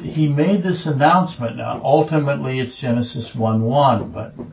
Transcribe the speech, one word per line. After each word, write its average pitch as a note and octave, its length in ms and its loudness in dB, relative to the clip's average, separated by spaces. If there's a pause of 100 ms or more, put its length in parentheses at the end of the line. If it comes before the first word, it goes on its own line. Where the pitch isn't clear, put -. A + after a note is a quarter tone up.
he D3+ 260 0
made F3 340 2
this F3 240 -2
announcement. C#3 720 2
Now, A#2 260 -8
ultimately, C#3+ 800 0
it's - 180 -6
Genesis A#2+ 560 -4
one A2 280 0
one, B2 500 2
but - 220 -12 (180)